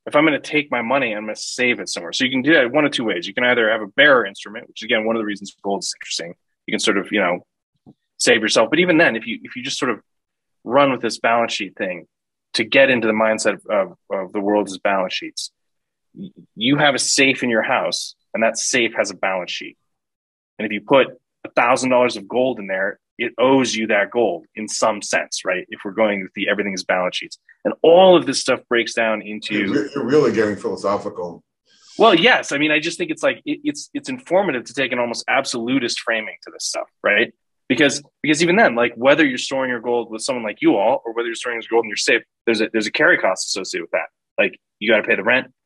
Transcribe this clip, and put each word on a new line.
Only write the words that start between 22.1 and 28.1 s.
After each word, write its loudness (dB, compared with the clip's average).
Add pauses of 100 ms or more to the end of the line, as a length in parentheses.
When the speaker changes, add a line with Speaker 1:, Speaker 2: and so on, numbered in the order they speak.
Speaker 1:
of -14
gold -2
in -10
there, -4 (180)
it -6
owes 2
you -2
that 0
gold -2 (100)
in -8
some 0
sense, -4
right? -2
If -14
we're -8
going 0
with -14
the -4
everything -2
is -8
balance -2
sheets. -12 (260)
And -2 (100)
all 10